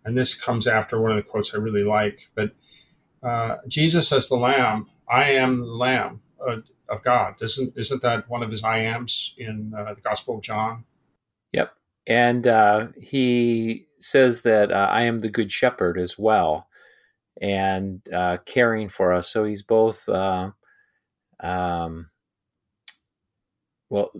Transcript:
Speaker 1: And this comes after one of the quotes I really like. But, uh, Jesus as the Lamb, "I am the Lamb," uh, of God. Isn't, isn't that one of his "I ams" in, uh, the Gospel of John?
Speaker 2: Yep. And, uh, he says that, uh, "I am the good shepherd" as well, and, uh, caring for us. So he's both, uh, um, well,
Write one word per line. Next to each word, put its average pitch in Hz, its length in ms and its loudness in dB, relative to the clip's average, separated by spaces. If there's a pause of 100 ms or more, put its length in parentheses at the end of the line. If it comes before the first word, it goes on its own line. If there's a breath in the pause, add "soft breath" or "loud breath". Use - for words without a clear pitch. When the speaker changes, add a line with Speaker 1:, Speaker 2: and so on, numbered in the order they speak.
Speaker 1:
And 117 120 -4
this 127 160 2
comes 117 360 -2
after 110 320 0
one 113 100 2
of 107 60 2
the 104 120 -4
quotes 104 240 -4
I 107 60 -6
really 107 240 -2
like. 104 540 -2
But, 107 160 -2 (720 soft breath)
uh, 117 320 -2 (100)
Jesus 160 460 2
as 135 160 2
the 127 80 0
Lamb, 120 500 2 (220)
"I 139 240 2
am 127 260 2
the 120 80 -6
Lamb," 117 540 -2 (200)
uh, 120 180 -4 (300)
of 107 140 -6
God. 113 380 2
Isn't, 123 340 -4
isn't 117 280 -4
that 117 260 -2
one 120 140 -6
of 110 80 -6
his 107 120 -6
"I 110 180 -2
ams" 117 580 -4
in, 107 360 -10
uh, 104 200 -10
the 101 80 -20
Gospel 110 340 -4
of 104 60 -12
John? 113 420 -6 (680)
Speaker 2:
Yep. - 200 -2 (340)
And, 120 400 2
uh, 110 420 4 (120)
he 120 840 0 (120)
says 127 440 4
that, 107 280 4
uh, 98 200 2
"I 117 140 2
am 117 160 0
the 107 100 -4
good 107 200 -2
shepherd" 87 460 0
as 90 220 -4
well, 92 500 2 (720 soft breath)
and, 95 720 -2
uh, 90 320 -2
caring 113 460 0
for 90 240 2
us. 90 160 -2
So 110 140 0
he's 104 180 -6
both, 113 440 2
uh, 95 440 -2 (880)
um, 85 720 -6 (1800)
well, 101 320 -2